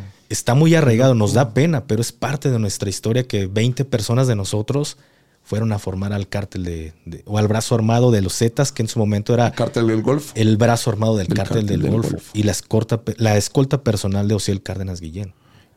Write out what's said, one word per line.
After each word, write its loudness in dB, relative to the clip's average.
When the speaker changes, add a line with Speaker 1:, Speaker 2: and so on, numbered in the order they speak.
Speaker 1:
está -2
muy 6
arraigado, 4
Speaker 2:
Qué 4
Speaker 1:
nos 2
da 4
Speaker 2:
loco. -4
Speaker 1:
pena, 2
pero 0
es -4
parte -4
de 0
nuestra -4
historia -2
que -2
veinte 0
personas 0
de 0
nosotros -4
fueron -2
a -2
formar -6
al -4
cártel -6
de, -8
de, -14
o -6
al 4
brazo 0
armado 4
de 4
los -4
Zetas, 0
que -6
en -4
su -2
momento 0
era 4
Speaker 2:
¿El -6
cártel 0
del 2
Golfo? -2
Speaker 1:
el 4
brazo 2
armado 0
del -2
Speaker 2:
Del 0
Speaker 1:
cártel -2
Speaker 2:
cártel -2
Speaker 1:
del 0
Speaker 2:
del 0
Speaker 1:
Golfo. 0
Speaker 2:
Golfo. -10
Speaker 1:
Y 0
la 2
escorta -2
pe-, -6
la 4
escolta 0
personal 0
de 0
Osiel -4
Cárdenas -8
Guillén. -12